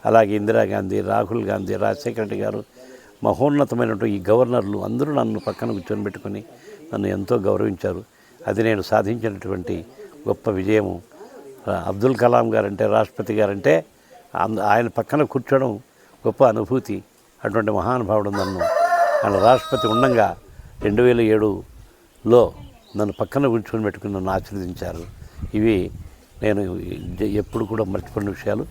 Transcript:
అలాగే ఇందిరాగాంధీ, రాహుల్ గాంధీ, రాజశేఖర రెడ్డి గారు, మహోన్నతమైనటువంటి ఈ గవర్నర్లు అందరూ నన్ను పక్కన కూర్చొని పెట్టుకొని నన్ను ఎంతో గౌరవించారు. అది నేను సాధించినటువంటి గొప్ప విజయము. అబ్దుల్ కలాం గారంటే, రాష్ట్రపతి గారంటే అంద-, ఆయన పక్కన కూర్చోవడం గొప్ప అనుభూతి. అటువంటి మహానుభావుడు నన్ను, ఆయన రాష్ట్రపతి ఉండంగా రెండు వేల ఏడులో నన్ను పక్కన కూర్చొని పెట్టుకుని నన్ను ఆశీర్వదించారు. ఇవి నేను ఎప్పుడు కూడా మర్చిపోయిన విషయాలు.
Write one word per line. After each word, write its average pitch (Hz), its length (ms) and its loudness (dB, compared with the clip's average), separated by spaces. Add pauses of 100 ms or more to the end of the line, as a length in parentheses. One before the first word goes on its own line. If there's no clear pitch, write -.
అలాగే 110 320 6
ఇందిరాగాంధీ, 104 640 0
రాహుల్ 107 440 -2
గాంధీ, 101 300 -4
రాజశేఖర 107 440 -2
రెడ్డి 104 180 -4
గారు, 107 280 -6 (600)
మహోన్నతమైనటువంటి 120 880 0
ఈ 101 200 -4
గవర్నర్లు 110 540 2
అందరూ 139 300 -2
నన్ను 113 260 -2
పక్కన 117 320 -6
కూర్చొని 104 320 -6
పెట్టుకొని 101 400 -10 (500)
నన్ను 101 120 -2
ఎంతో 98 300 -2
గౌరవించారు. 98 680 -2 (420)
అది 104 160 0
నేను 107 200 2
సాధించినటువంటి 98 1040 -2 (420)
గొప్ప 107 220 -2
విజయము. 95 520 0 (680)
అబ్దుల్ 98 480 0
కలాం 117 380 4
గారంటే, 104 320 0
రాష్ట్రపతి 107 480 0
గారంటే 107 500 2 (500)
అంద-, 101 260 0
ఆయన 107 280 4
పక్కన 139 340 0
కూర్చోవడం 131 540 0 (500)
గొప్ప 117 180 4
అనుభూతి. 110 600 0 (400)
అటువంటి 107 260 0
మహానుభావుడు 104 600 0
నన్ను, 98 300 -4 (640)
ఆయన 101 140 2
రాష్ట్రపతి 123 480 4
ఉండంగా 110 500 2 (440)
రెండు 107 220 2
వేల 123 180 6
ఏడులో 107 1300 2 (420)
నన్ను 107 240 -2
పక్కన 139 260 0
కూర్చొని 113 380 -2
పెట్టుకుని 101 280 -6
నన్ను 92 180 -4
ఆశీర్వదించారు. 90 760 -6 (500)
ఇవి 107 360 2 (520)
నేను 104 180 0 (640)
ఎప్పుడు 104 400 -2
కూడా 107 200 -4
మర్చిపోయిన 101 460 -6
విషయాలు. 104 400 -4